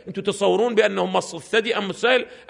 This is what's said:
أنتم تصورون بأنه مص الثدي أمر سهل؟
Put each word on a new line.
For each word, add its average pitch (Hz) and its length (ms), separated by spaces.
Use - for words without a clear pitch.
أنتم 190 140
تصورون 202 520
بأنه 202 320
مص 185 280
الثدي 214 420
أمر 196 160
سهل؟ 247 340